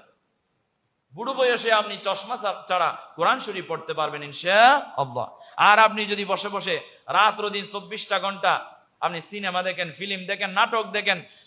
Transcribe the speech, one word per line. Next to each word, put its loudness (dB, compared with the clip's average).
বুড়ো -6
বয়সে 2
আপনি 0
চশমা -6
ছা-, -6
ছাড়া 2
কোরআন 2
শরীফ -8
পড়তে -6
পারবেন -4
ইনশাআল্লাহ। 2
আর 8
আপনি 4
যদি -4
বসে -4
বসে -4
রাত্র 4
দিন -6
চব্বিশটা -4
ঘন্টা 0
আপনি -2
সিনেমা -4
দেখেন, -4
ফিল্ম -8
দেখেন, -4
নাটক 0
দেখেন, -2